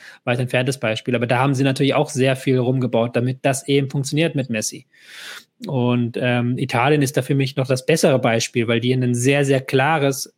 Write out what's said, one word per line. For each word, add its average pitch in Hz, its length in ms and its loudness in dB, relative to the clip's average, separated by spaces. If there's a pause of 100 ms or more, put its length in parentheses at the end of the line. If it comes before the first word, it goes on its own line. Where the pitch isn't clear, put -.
(240)
weit 123 140 0
entferntes 131 400 -2
Beispiel, 113 360 -2
aber 120 120 0
da 120 120 0
haben 135 160 2
sie 135 100 0
natürlich 135 300 2
auch 143 160 0
sehr 131 260 2
viel 131 220 0
rumgebaut, 123 580 0
damit 127 260 0
das 135 260 -2
eben 139 220 0
funktioniert 147 440 -2
mit 131 160 -4
Messi. - 360 -6 (800)
Und, 123 540 0
ähm, 123 380 0
Italien 135 440 2
ist 131 140 -2
da 131 60 2
für 143 120 -2
mich 135 220 -2
noch 131 100 -2
das 127 200 -2
bessere 156 320 4
Beispiel, 117 500 0
weil 117 120 2
die 123 120 0
ein 127 220 0
sehr, 139 300 2
sehr 135 160 2
klares, 139 760 0